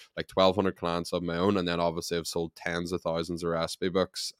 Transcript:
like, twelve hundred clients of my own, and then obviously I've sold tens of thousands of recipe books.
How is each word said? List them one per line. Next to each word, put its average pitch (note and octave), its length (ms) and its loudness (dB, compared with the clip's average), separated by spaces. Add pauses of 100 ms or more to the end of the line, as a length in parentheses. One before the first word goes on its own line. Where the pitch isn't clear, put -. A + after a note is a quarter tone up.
(160)
like, E2+ 120 -6
twelve F#2+ 280 4
hundred F#2+ 200 0
clients E2+ 360 -2
of F2 100 0
my E2+ 140 -2
own, G2 200 4
and F2 120 0
then F2 120 0
obviously E2+ 380 0
I've D#2+ 80 -6
sold E2+ 300 -4
tens F2 360 -4
of F2 100 -4
thousands E2 400 -2
of E2+ 80 -2
recipe E2 380 -2
books. F2+ 520 -2